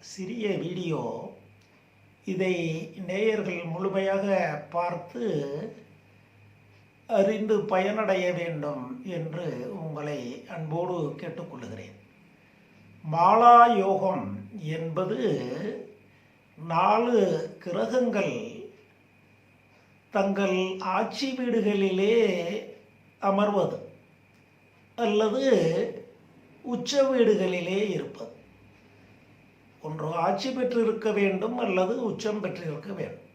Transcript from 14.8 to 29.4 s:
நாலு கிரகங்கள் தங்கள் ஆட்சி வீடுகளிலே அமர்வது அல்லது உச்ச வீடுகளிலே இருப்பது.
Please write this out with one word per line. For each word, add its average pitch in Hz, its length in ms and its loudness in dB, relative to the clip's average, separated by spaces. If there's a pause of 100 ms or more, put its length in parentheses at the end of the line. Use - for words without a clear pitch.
நாலு 208 600 2 (460)
கிரகங்கள் 214 720 0 (1800)
தங்கள் 196 400 2 (380)
ஆட்சி 226 340 -2 (120)
வீடுகளிலே 208 760 2 (1120)
அமர்வது 196 480 2 (1300)
அல்லது 220 400 2 (1200)
உச்ச 247 460 0
வீடுகளிலே 185 680 2 (180)
இருப்பது. 123 380 -10 (1500)